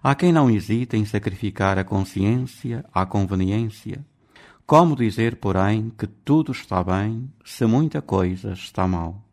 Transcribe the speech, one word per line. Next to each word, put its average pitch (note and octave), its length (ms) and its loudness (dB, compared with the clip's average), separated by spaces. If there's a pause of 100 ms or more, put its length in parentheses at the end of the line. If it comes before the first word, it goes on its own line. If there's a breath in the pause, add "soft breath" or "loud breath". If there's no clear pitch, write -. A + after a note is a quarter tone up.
há C#3 140 2
quem F3+ 160 4
não D3 180 6
hesite A2+ 460 0
em G#2+ 80 2
sacrificar G2 720 -2
a F#2+ 60 0
consciência G#2+ 1080 -2
à F#2+ 120 0
conveniência. G2+ 1000 -2 (600 soft breath)
Como D#3 300 6
dizer, A#2 400 0
porém, G#2 640 0
que - 100 -6
tudo C#3+ 460 0
está F#2 280 -4
bem G#2+ 480 -2 (140)
se - 220 -4
muita C3+ 360 2
coisa F#2 520 -2
está - 340 -4
mal? F2 340 -4 (120)